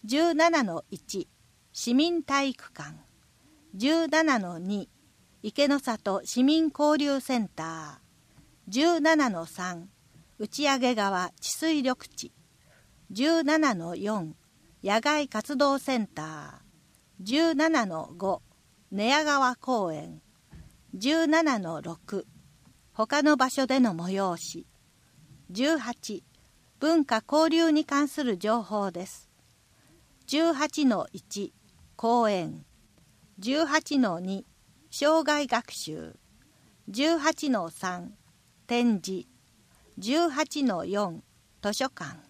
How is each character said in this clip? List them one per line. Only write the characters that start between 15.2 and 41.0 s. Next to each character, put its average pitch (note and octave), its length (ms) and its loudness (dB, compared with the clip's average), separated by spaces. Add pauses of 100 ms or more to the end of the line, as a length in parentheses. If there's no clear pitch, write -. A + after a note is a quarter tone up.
活 B3+ 300 -6
動 C#4 200 4
セ C4 200 -2
ン G#3 80 -2
タ - 160 -12
ー。 D3+ 420 -14 (560)
十 D4 340 2
七 D4 300 2
の D#3+ 320 -8
五、 F#3+ 240 -2 (500)
寝 G3+ 180 -2
屋 D4+ 160 4
川 C4+ 320 2
公 G#3 360 -2
園。 D#3 300 -12 (720)
十 D4 320 0
七 D4+ 320 2
の E3 240 -6
六、 E3+ 440 -10 (680)
他 C#4+ 280 0
の D4+ 140 6
場 B3+ 140 2
所 C4+ 160 0
で C4 140 2
の A3 140 4
催 F#3 440 -2
し。 - 280 -14 (840)
十 C4+ 260 0
八、 A3+ 480 -8 (560)
文 D#4 240 4
化 A3 260 0
交 D#4 240 4
流 E4 160 4
に D4+ 140 2
関 C#4+ 240 2
す D4 160 -6
る G#3+ 140 -2
情 G#3+ 240 0
報 G3+ 280 -2
で F3 140 -10
す。 - 240 -20 (960)
十 E4 280 2
八 D4 320 0
の G#3 260 2
一、 - 400 -10 (440)
公 A#3 340 2
園。 D#3+ 340 -4 (760)
十 C4+ 280 0
八 D4 320 0
の F#3 220 0
二、 F#3+ 260 -8 (440)
障 D#4 340 2
害 D4 240 0
学 - 240 -2
習。 D#3+ 440 -12 (720)
十 D4 300 2
八 D4+ 320 0
の F#3+ 180 0
三、 F3+ 460 -8 (520)
展 A#3+ 380 2
示。 F#3+ 240 -8 (680)
十 C#4+ 300 0
八 D4 360 -2
の F#3+ 200 0
四、 F#3 380 -4 (380)